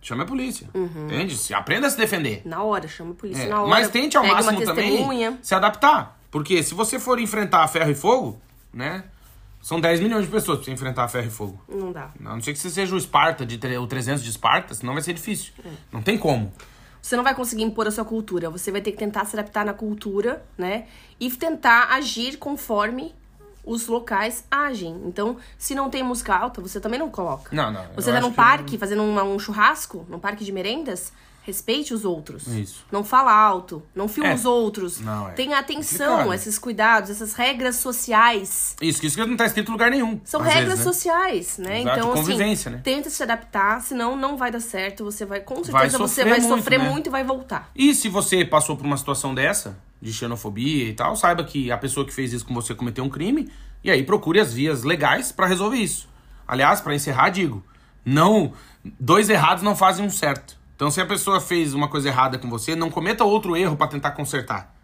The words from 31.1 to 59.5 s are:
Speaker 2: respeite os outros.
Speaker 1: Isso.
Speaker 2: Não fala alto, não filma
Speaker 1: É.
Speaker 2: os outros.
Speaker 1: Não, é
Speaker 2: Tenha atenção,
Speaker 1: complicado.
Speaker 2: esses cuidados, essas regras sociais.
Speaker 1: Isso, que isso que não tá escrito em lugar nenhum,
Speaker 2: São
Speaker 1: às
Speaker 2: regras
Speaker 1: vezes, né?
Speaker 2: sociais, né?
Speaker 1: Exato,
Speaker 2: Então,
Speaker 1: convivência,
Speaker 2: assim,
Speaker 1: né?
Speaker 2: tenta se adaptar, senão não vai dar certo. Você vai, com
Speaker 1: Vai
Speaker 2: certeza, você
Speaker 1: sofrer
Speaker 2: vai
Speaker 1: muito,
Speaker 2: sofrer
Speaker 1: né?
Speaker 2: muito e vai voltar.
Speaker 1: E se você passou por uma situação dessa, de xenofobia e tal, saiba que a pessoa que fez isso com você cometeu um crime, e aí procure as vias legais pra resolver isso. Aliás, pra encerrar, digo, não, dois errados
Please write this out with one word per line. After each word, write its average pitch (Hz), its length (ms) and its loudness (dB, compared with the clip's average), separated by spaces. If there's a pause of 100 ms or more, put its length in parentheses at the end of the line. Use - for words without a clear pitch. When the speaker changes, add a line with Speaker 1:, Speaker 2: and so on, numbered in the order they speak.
Speaker 2:
respeite 247 500 -4
os 214 100 -6
outros. 156 440 -6
Speaker 1:
Isso. 110 440 -6
Speaker 2:
Não 202 140 -2
fala 254 280 6
alto, 185 480 4 (140)
não 196 140 -4
filma 208 220 0
Speaker 1:
É. - 40 4
Speaker 2:
os 240 100 -2
outros. 214 540 0
Speaker 1:
Não, 107 300 -6
é - 20 -14
Speaker 2:
Tenha 277 280 -2
atenção, 294 480 -4 (100)
Speaker 1:
complicado. 220 160 2
Speaker 2:
esses 202 260 -4
cuidados, 214 500 4
essas 214 240 -8
regras 247 440 0
sociais. 233 1040 2
Speaker 1:
Isso, 160 180 0
que 156 80 -2
isso 135 100 0
que 226 80 0
não 233 120 -2
tá 233 80 2
escrito 214 240 -2
em - 20 -4
lugar 226 200 2
nenhum, 226 340 0
Speaker 2:
São - 160 -2
Speaker 1:
às 311 60 2
Speaker 2:
regras 320 200 6 (120)
Speaker 1:
vezes, - 60 2
né? 359 80 2
Speaker 2:
sociais, 339 640 0
né? 196 240 -4
Speaker 1:
Exato, 240 180 2
Speaker 2:
Então, 233 140 2
Speaker 1:
convivência, 208 560 0
Speaker 2:
assim, 120 80 -8
Speaker 1:
né? 127 60 -10
Speaker 2:
tenta 294 260 -2
se 294 140 -4
adaptar, 226 580 0
senão 240 360 -2
não 269 200 -2
vai 247 140 -2
dar 233 80 -6
certo. 202 460 -6
Você 208 200 -8
vai, 196 140 -8
com 196 160 -10
Speaker 1:
Vai - 340 2
Speaker 2:
certeza, 262 80 0
você 233 240 0
Speaker 1:
sofrer 214 100 6
Speaker 2:
vai 240 100 6
Speaker 1:
muito, 240 160 4
Speaker 2:
sofrer 247 220 2
Speaker 1:
né? 269 100 2
Speaker 2:
muito 294 180 -2
e - 20 -4
vai 262 140 -2
voltar. 254 500 -6
Speaker 1:
E 277 220 6
se 226 140 0
você 185 360 2
passou 151 300 2
por 123 100 -8
uma 143 120 0
situação 139 360 -4
dessa, 131 440 0 (240)
de 110 120 -8
xenofobia 117 760 -2
e 110 40 -6
tal, 123 220 -2
saiba - 280 2
que 135 280 -4
a 120 60 -2
pessoa 135 280 -4
que - 80 -12
fez 123 200 -4
isso 120 120 -6
com - 80 -6
você 117 220 -6
cometeu 120 280 -4
um 135 60 -2
crime, 208 400 -2 (340)
e 185 80 -2
aí 139 120 4
procure 151 360 2
as 160 140 2
vias 135 300 0
legais 151 480 2
pra 190 160 2
resolver 196 300 0
isso. 196 300 -2 (400)
Aliás, 139 340 4
pra 147 140 -4
encerrar, 143 340 2
digo, 165 340 -2 (420)
não, 156 480 6 (460)
dois 185 300 6
errados 180 340 4